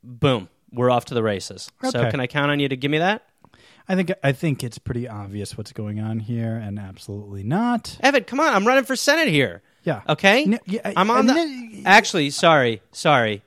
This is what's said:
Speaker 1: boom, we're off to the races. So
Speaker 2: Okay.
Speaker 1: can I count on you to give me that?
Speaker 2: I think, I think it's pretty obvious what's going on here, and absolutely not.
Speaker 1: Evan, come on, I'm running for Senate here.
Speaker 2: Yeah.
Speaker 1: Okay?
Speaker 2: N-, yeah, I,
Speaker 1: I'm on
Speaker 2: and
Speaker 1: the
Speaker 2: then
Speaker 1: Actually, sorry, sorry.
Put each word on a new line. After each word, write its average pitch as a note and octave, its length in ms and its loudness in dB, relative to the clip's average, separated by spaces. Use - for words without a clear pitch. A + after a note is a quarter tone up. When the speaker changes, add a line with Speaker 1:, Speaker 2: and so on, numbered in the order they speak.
Speaker 1:
boom, B2 440 0
we're B2 200 2
off A#2+ 140 2
to B2 100 -10
the A2+ 80 2
races. G2 480 -4
So A#2+ 120 0
Speaker 2:
Okay. A#2 100 0
Speaker 1:
can C#3 80 -4
I B2+ 80 -2
count C#3+ 240 0
on C#3+ 80 0
you C#3 100 0
to C3+ 80 -2
give C#3 140 -2
me D#3 80 0
that? G3 240 0
Speaker 2:
I F#3+ 60 2
think, F#3 160 0
I C#3 80 2
think C3+ 320 -2
it's A#2+ 140 -8
pretty A#2+ 320 -6
obvious G2+ 480 -10
what's G#2+ 160 -12
going G#2+ 260 -8
on A2 200 -4
here, A2+ 360 -4
and G#2 220 -8
absolutely G2+ 680 -12
not. A3+ 580 -2
Speaker 1:
Evan, C4+ 240 2
come C4 140 -6
on, D4+ 140 2
I'm G3+ 140 2
running C4 180 4
for C4+ 100 -2
Senate D#4 340 2
here. A#2+ 340 0
Speaker 2:
Yeah. C3+ 240 -2
Speaker 1:
Okay? G3 360 4
Speaker 2:
N-, A#3 240 0
yeah, G3 180 -6
I, G3 120 -6
Speaker 1:
I'm G3 120 4
on B3 120 4
Speaker 2:
and A#3 80 4
Speaker 1:
the C4+ 40 4
Speaker 2:
then B3+ 540 -4
Speaker 1:
Actually, F#3+ 420 4
sorry, C#3 640 4
sorry. A#2 560 2